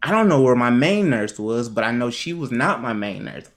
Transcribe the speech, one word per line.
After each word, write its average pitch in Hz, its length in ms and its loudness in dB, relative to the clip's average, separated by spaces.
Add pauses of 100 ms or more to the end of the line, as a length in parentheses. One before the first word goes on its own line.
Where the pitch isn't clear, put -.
I - 80 -4
don't 220 180 4
know 151 140 4
where 127 120 6
my 120 140 2
main 165 400 2
nurse 107 300 -2
was, 113 280 -2
but 113 160 -2
I 110 60 0
know 120 220 -2
she 165 200 -8
was 156 200 -6
not 123 320 -2
my 120 100 -4
main 104 320 -6
nurse. - 320 -14